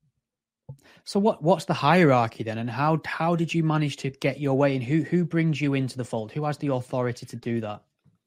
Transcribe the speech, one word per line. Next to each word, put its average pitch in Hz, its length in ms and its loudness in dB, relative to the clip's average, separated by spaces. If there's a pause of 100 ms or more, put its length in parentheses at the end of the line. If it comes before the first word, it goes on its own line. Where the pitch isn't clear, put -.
(1040)
So - 140 -2
what, 202 240 2
what's 160 220 2
the 170 80 -2
hierarchy 139 680 4
then? 110 140 -6
And 117 120 -4
how, 147 340 0
how 170 320 -2
did 165 180 -2
you 165 80 0
manage 151 360 0
to 139 120 -6
get 135 300 -2
your 135 180 0
way 139 180 4
in? 127 60 -2
Who, 143 220 0
who 175 220 0
brings 165 340 0
you 143 140 0
into 135 240 -2
the 123 80 -6
fold? 110 260 -6
Who 151 140 -6
has 147 140 -4
the 143 140 -2
authority 123 520 -4
to 123 100 -14
do 117 240 -4
that? 104 240 -8 (440)